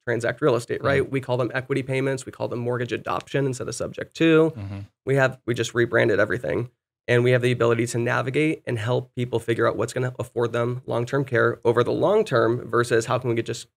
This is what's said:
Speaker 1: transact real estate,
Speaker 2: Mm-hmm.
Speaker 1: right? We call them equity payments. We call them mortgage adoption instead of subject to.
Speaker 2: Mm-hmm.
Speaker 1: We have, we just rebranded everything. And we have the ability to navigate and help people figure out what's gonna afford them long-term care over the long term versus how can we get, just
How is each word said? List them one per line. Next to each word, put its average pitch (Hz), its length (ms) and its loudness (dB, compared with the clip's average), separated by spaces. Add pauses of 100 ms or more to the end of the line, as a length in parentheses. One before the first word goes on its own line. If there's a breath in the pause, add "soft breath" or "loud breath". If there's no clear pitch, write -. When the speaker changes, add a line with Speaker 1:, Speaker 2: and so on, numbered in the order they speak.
Speaker 1:
transact 117 360 -2
real 135 160 4
estate, 120 220 -4
Speaker 2:
Mm-hmm. - 100 -2
Speaker 1:
right? 139 200 2
We 135 120 -2
call 127 160 -2
them 123 180 -2
equity 135 300 -2
payments. 135 420 -2
We - 60 -12
call 117 160 -6
them 117 100 -6
mortgage 120 340 -4
adoption - 540 -2
instead 127 220 -6
of - 80 -8
subject - 400 -8
to. 160 400 4
Speaker 2:
Mm-hmm. 101 220 -8 (260)
Speaker 1:
We 131 100 0
have, 131 320 2
we 127 80 0
just 117 180 -4
rebranded 117 460 2
everything. 113 520 0 (360)
And 120 160 4
we 123 80 4
have 123 120 4
the 123 100 2
ability 117 340 2
to 120 120 -4
navigate 123 680 -2
and 123 100 -4
help 123 380 -2
people 120 240 -2
figure 113 300 0
out - 80 0
what's 113 160 -2
gonna 127 260 -2
afford 117 340 -2
them 120 340 -2
long-term 123 400 -2
care 117 380 2
over 120 200 4
the 117 80 -2
long 175 320 2
term 120 440 0
versus 117 380 2
how 127 140 0
can 123 100 -2
we 117 60 -2
get, 120 100 -2
just - 300 -10